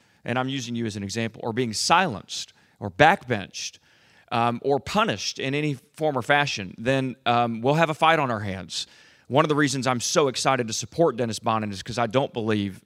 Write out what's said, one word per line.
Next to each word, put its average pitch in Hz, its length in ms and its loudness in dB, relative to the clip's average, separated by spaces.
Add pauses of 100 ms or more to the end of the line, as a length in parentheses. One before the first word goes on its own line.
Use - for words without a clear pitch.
(240)
and 120 160 -2
I'm 131 80 -2
using 123 260 -6
you 117 120 -4
as 104 100 -6
an 101 80 -6
example, 110 400 -6
or 117 80 -4
being 113 200 -2
silenced 165 800 -2 (280)
or 104 100 -8
backbenched, 123 880 0 (540)
um, 120 320 2
or 139 160 0
punished - 580 -2
in 135 160 -4
any 147 200 -2 (180)
form 151 260 -2
or 113 40 0
fashion, 143 540 2
then, 131 380 0 (120)
um, 120 340 2
we'll 135 140 2
have 160 160 4
a 156 40 -6
fight 160 240 4
on 139 100 0
our 110 120 -2
hands. 95 480 -6 (400)
One 135 140 4
of 160 60 0
the 151 60 0
reasons 139 320 0
I'm 127 140 0
so 151 280 2
excited 127 380 0
to 110 80 -6
support 139 420 0
Dennis 113 220 -4
Bonnen 110 340 -2
is 92 100 -10
'cause 110 160 -10
I 120 80 2
don't 127 260 0
believe, 104 540 -2